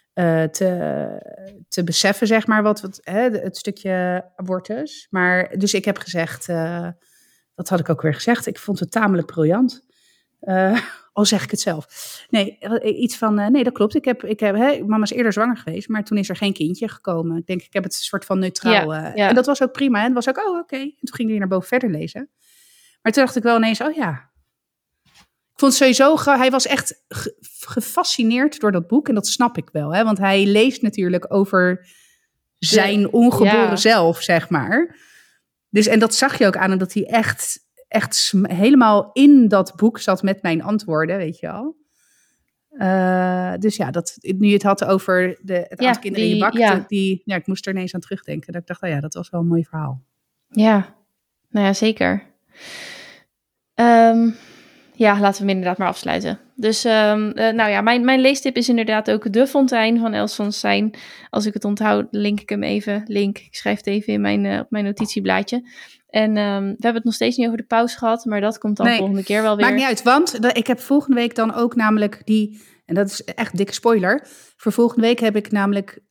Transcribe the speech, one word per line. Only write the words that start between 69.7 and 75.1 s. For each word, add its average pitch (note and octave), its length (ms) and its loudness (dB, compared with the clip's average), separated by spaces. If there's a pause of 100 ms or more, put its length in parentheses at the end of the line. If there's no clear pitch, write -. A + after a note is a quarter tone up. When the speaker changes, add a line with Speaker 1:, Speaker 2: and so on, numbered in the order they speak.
Speaker 1:
niet C4+ 100 2
uit, A3+ 160 -2
want B3+ 380 2
de, A#3+ 120 4
ik A#3 140 -2
heb B3 120 0
volgende C#4 360 0
week A#3+ 200 0
dan A3+ 180 0
ook A#3+ 220 -2
namelijk G#3+ 500 0
die, G#3+ 360 -2 (240)
en E3+ 100 -4
dat G3+ 140 2
is - 140 -12
echt - 340 -8
dikke G3 160 -2
spoiler, A3+ 480 0 (360)
voor G#3+ 140 -2
volgende A#3 360 2
week A#3+ 120 0